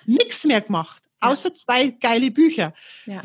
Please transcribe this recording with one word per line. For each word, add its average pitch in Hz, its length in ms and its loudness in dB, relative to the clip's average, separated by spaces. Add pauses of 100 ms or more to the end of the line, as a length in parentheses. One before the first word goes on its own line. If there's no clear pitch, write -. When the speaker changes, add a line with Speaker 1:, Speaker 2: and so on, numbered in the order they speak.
Speaker 1:
nichts 277 380 0
mehr 247 180 2
gemacht, 175 400 -6 (220)
Speaker 2:
Ja. 226 80 2
Speaker 1:
außer 285 240 -4
zwei 254 320 0
geile 240 420 -2
Bücher. 269 460 0 (320)
Speaker 2:
Ja. 196 180 -12